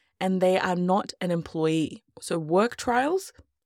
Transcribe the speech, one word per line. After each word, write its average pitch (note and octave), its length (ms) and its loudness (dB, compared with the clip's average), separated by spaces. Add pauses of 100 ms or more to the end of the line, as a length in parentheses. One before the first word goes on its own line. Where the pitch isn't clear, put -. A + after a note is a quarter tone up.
(200)
and F#3 200 0
they F#3 180 4
are F3+ 180 0
not F#3 440 0
an F3+ 100 -2
employee. D#3+ 720 -2 (180)
So - 180 -4
work F3+ 380 2
trials, C#4 560 0 (340)